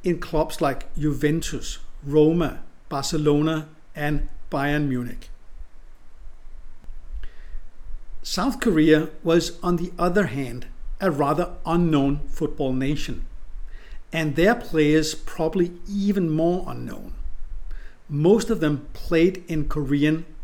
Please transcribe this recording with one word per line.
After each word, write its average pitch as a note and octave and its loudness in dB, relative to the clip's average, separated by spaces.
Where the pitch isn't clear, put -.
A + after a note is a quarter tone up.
in F3 2
clubs - -2
like C#3 -2
Juventus, D3 0
Roma, D#3 4
Barcelona, D3+ 2
and D3 0
Bayern D3 2
Munich. B2 -4
South B3 -2
Korea D#3 6
was, E3 2
on F3+ 2
the E3+ -4
other F3+ 2
hand, B2+ -6
a G3 2
rather D3 0
unknown D#3 4
football C#3 0
nation, C3+ 0
and D#3 0
their F#3+ 6
players D#3 4
probably F3 0
even G3+ 2
more E3+ 2
unknown. A#2 -8
Most D#3+ 4
of A3 0
them D3+ 0
played F3 2
in D#3 0
Korean D3 2